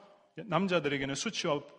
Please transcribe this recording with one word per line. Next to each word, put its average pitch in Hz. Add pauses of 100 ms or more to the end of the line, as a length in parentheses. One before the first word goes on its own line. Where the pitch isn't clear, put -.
(360)
남자들에게는 156
수치와 156 (180)